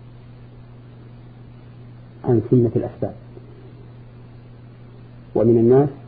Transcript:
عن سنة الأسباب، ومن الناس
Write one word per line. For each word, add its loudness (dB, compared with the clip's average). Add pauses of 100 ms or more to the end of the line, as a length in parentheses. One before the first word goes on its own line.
(2250)
عن 0 (100)
سنة 2
الأسباب، -8 (2250)
ومن 2
الناس 2 (180)